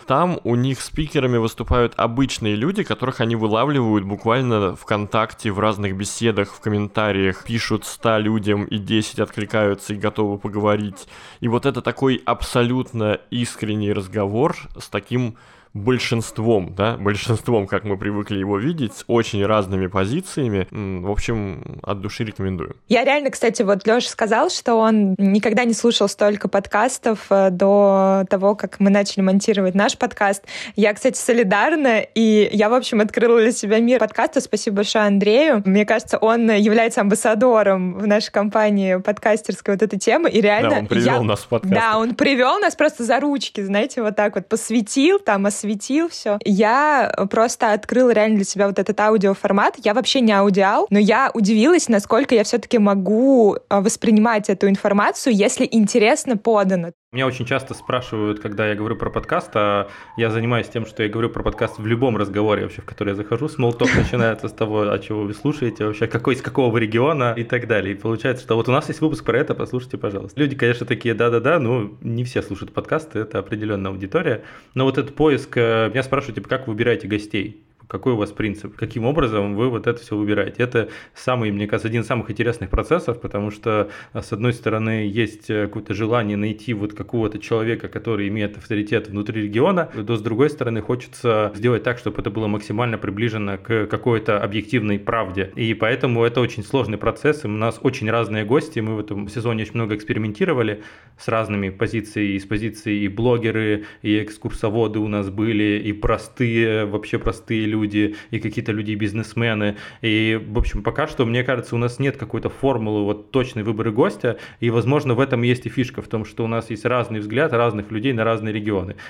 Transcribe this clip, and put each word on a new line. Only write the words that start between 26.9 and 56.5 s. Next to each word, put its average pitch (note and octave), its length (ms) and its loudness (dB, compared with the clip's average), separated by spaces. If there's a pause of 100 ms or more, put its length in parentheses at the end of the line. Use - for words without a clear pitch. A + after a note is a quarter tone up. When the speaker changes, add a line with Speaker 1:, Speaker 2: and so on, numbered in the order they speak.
Speaker 2:
э, G3 180 6
до G3 800 4
того, G3+ 260 2
как - 240 -8
мы G3 120 6
начали G3+ 300 2
монтировать F#3+ 520 4
наш G#3 240 2
подкаст. G3+ 460 0 (320)
Я, G#3 180 4
кстати, B3 240 0
солидарна, A#3 840 2
и G#3+ 500 4
я, G#3 180 2
в A#3+ 40 2
общем, B3 280 2
открыла A#3 400 4
для A3+ 100 4
себя G#3+ 280 0
мир A#3+ 200 4
подкаста. A3+ 420 0
Спасибо G3+ 360 -2
большое G#3+ 280 2
Андрею. G#3 600 4
Мне G3+ 200 4
кажется, A3 340 0
он A3+ 320 4
является A3 500 4
амбассадором G3+ 960 4
в G#3 80 -4
нашей G#3 260 2
компании G#3 640 2
подкастерской G#3 760 0
вот F#3+ 80 0
этой G#3 160 0
темы, D#4 320 2
и G#3 100 2
реально G#3 300 4
Speaker 1:
Да, - 100 2
он A2+ 80 -6
привел A#2+ 340 2
Speaker 2:
я - 0 -
Speaker 1:
нас G#2+ 180 0
в - 80 -16
подкасты. - 280 0
Speaker 2:
Да, A3 220 2
он A3+ 160 0
привел C#4 460 2
нас F#4 160 0
просто D4+ 280 0
за B3+ 160 2
ручки, C#4 420 -2
знаете, G#3 420 -2
вот G#3 120 -2
так G#3 200 0
вот F#3 120 -6
посветил, B3 720 2
там, G3+ 300 0 (160)
осветил C4 460 -2
все. G#3 340 -4
Я A#3+ 720 4 (180)
просто A3+ 420 2
открыла A#3+ 380 2
реально G#3+ 260 4
для G3 80 2
себя G3+ 220 0
вот G3+ 120 -2
этот G3+ 200 0
аудиоформат. G#3 840 2
Я G#3 100 2
вообще B3+ 280 2
не G#3+ 120 6
аудиал, G3 560 4
но G#3 100 4
я A3 340 4
удивилась, A3+ 560 4
насколько A3+ 460 4
я G#3+ 80 6
все-таки A#3 360 0
могу, G#3 760 6
э, - 260 0
воспринимать G#3+ 680 4
эту G3 180 2
информацию, G#3 680 2
если A#3 360 2
интересно A3+ 640 4
подано. F#3+ 540 2 (220)